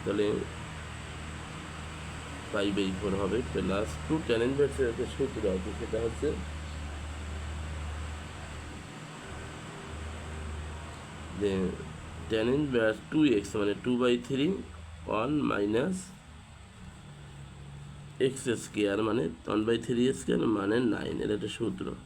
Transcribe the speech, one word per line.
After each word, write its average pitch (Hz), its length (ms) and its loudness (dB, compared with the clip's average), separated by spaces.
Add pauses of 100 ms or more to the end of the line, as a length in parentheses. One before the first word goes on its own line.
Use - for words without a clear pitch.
তাহলে 101 240 2 (2250)
পাই 101 160 2 (100)
by 98 100 4 (120)
ফোর 101 220 0
হবে, 98 160 2 (160)
প্লাস 98 360 0 (160)
টু 147 80 0 (140)
tan 117 200 4
inverse 139 340 4
এর 127 100 4
একটা 117 140 0 (100)
সূত্র 135 260 0 (140)
আছে, 92 140 -2 (100)
সেটা 110 260 -2
হচ্ছে 117 220 0 (4000)
যে 101 120 4 (800)
tan 110 180 4 (100)
inverse 120 440 4 (100)
টু 151 80 4 (180)
এক্স, 98 120 2 (120)
মানে 101 120 4 (120)
টু 123 60 4 (100)
by 123 140 8 (120)
থ্রি, 139 200 4 (600)
ওয়ান 110 220 2 (200)
মাইনাস 110 460 4 (2250)
এক্স - 160 -2 (200)
স্কয়ার, 101 340 2 (100)
মানে 110 160 2 (240)
ওয়ান 101 200 4
by 117 180 4
থ্রি 120 180 4 (160)
স্কয়ার 120 220 2 (160)
মানে 101 200 4 (160)
নাইন, 82 300 -2
এটা 107 140 2
একটা 101 200 -4
সূত্র। 98 280 -2 (200)